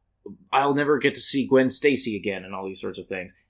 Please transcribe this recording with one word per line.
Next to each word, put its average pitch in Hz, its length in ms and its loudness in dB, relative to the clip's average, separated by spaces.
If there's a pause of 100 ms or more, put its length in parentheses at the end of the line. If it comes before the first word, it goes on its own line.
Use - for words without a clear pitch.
(520)
"I'll 139 220 4
never 147 240 2
get 135 180 2
to - 40 -4
see 135 260 2
Gwen 131 240 6
Stacy 123 460 0
again," 95 280 -6
and 95 100 -12
all 98 120 -8
these 95 140 -10
sorts 98 180 -8
of 92 80 -12
things. 92 260 -8 (180)